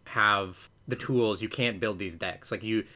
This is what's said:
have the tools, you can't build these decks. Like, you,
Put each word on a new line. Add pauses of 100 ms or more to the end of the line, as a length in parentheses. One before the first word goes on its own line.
have (160)
the
tools,
you
can't
build
these
decks.
Like,
you, (120)